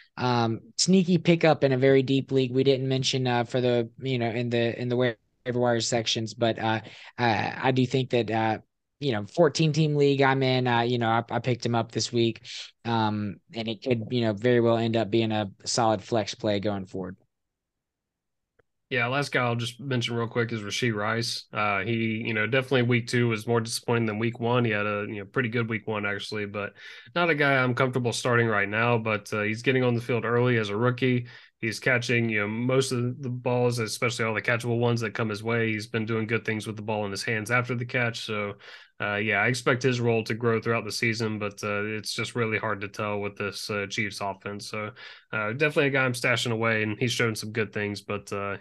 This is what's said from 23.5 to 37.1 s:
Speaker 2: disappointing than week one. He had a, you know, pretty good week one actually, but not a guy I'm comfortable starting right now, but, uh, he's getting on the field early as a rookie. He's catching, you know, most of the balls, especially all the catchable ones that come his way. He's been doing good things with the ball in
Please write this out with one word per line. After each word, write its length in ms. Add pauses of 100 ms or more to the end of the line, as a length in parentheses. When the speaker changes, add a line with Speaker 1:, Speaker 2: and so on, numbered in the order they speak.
Speaker 2:
disappointing 460
than 140
week 200
one. 280
He 40
had 140
a, 240
you 120
know, 40
pretty 240
good 220
week 160
one 180
actually, 400
but 300 (400)
not 160
a 40
guy 200
I'm 200
comfortable 380
starting 360
right 200
now, 300
but, 340
uh, 120
he's 180
getting 200
on 120
the 80
field 240
early 320
as 100
a 80
rookie. 500 (320)
He's 220
catching, 480
you 120
know, 80
most 440
of 300
the 80
balls, 480
especially 480
all 80
the 80
catchable 380
ones 200
that 140
come 140
his 160
way. 280
He's 140
been 180
doing 220
good 180
things 220
with 100
the 60
ball 240
in 60